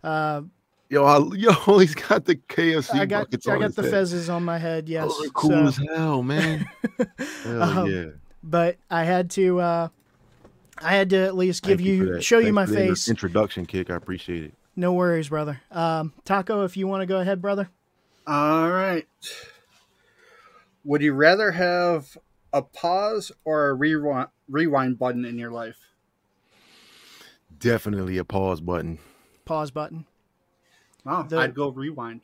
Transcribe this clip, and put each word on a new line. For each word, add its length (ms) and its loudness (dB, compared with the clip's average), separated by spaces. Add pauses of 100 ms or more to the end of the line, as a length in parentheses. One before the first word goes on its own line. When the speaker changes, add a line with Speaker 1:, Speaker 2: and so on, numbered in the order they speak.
Speaker 1:
uh, 380 -2 (480)
Speaker 2:
Yo, 160 4
I, 120 8
<laughs> 180 2
yo, 440 6
he's 160 6
got 300 0
the 100 2
K 400 0
F 100 0
C 140 0
Speaker 1:
I 60 2
got, 200 -2
Speaker 2:
buckets 220 -6
Speaker 1:
I 80 2
Speaker 2:
on 40 -2
Speaker 1:
got 80 0
Speaker 2:
his 80 -4
Speaker 1:
the 80 -2
Speaker 2:
head. 100 0
Speaker 1:
fezzes 400 -2
on 120 -4
my 140 -2
head, 280 -4
yes. 220 -4
Speaker 2:
Those 180 -6
are 40 -10
cool 180 2
Speaker 1:
So 180 6
Speaker 2:
as 100 0 (180)
hell, 280 0
man. 420 0 (320)
Speaker 1:
<laughs> 460 -8
Speaker 2:
Hell 200 -2
Speaker 1:
Um, 280 0
Speaker 2:
yeah. 140 -4 (380)
Speaker 1:
but 340 0 (140)
I 140 0
had 260 0
to, 280 2
uh, 280 0 (920)
I 100 -2
had 200 2
to 60 4
at 180 2
least 280 0
give 160 4
Speaker 2:
Thank 80 0
you 60 4
Speaker 1:
you, 140 2
Speaker 2:
for 80 -2
that. 80 -4
Speaker 1:
show 160 6
you 60 4
Speaker 2:
Thanks 100 2
Speaker 1:
my 100 4
Speaker 2:
for 80 -2
the 40 2
Speaker 1:
face. 320 0
Speaker 2:
introduction, 560 0
Kick. 240 -6
I 60 -4
appreciate 480 -8
it. 100 -16 (220)
Speaker 1:
No 180 0
worries, 360 0
brother. 320 -6 (100)
Um, 420 -4 (120)
Taco, 380 -2
if 140 -6
you 100 -4
wanna 200 -4
go 120 -2
ahead, 220 -2
brother. 280 -4 (580)
Speaker 3:
All 420 2
right. 380 -2 (1800)
Would 180 0
you 120 2
rather 380 4
have 680 0 (340)
a 100 0
pause 720 -4 (140)
or 240 2
a 40 0
rewind, 540 -2 (220)
rewind 500 0
button 260 -2
in 140 -10
your 120 -12
life? 260 -12 (1800)
Speaker 2:
Definitely 600 0
a 80 -4
pause 360 -2
button. 380 -6 (460)
Speaker 1:
Pause 260 -6
button. 340 -12 (1000)
Speaker 3:
Wow, 180 -2
Speaker 1:
The 140 -4
Speaker 3:
I'd 180 0
go 140 -4
rewind. 540 -12